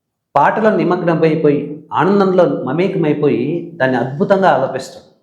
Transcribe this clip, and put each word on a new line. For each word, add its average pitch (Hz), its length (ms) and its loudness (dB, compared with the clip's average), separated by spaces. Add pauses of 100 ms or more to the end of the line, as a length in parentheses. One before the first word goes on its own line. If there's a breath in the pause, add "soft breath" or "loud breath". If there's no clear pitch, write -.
(360)
పాటలో 196 400 2
నిమగ్నమైపోయి 160 1080 0 (100)
ఆనందంలో 180 720 2
మమేకమైపోయి 151 1120 -2
దాన్ని 131 220 0
అద్భుతంగా 180 520 0
ఆలపిస్తాడు. 131 600 -4 (120)